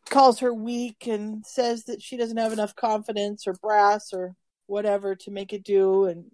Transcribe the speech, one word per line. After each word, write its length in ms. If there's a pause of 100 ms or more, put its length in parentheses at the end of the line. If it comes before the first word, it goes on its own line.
calls 300
her 140
weak 540
and 380
says 400
that 160
she 160
doesn't 200
have 160
enough 220
confidence 720
or 60
brass 600
or 220 (320)
whatever 480
to 160
make 220
it 100
do. 420
And 280